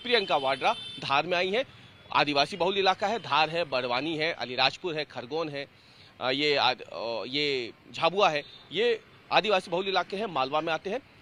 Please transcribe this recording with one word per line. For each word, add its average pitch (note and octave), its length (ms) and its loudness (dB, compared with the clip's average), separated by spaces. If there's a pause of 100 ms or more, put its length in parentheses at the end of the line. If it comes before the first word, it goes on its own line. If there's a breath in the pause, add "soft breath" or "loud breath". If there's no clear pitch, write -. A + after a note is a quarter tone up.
प्रियंका G#3 340 2
वाड्रा C#3+ 380 2 (240)
धार C#3+ 260 2
में F3+ 120 0
आई F#3 120 0
हैं, A#3 160 -2 (480 loud breath)
आदिवासी D3 440 2
बहुल F#3 200 0
इलाका F#3+ 300 2
है, A3 120 -2
धार D3 300 2
है, E3 140 -2
बड़वानी C3+ 540 -2
है, D#3 160 -2
अलीराजपुर C3 640 -2
है, D3+ 100 -6
खरगोन C#3+ 440 -6
है, C#3 180 -10 (540 loud breath)
अ, B2+ 100 0
ये C#3+ 240 2
आद-, B2 260 2
अ, G#2+ 460 -8
ये C3+ 440 -2 (220)
झाबुआ F3 360 4
है, D3 140 -2 (280)
ये A3 300 0 (300)
आदिवासी F#3 400 2
बहुल F#3 160 -2
इलाके F#3 300 -2
हैं, G#3+ 80 -4
मालवा D3 360 0
में E3 120 -2
आते D#3+ 160 -6
हैं। A#3 100 -4 (220)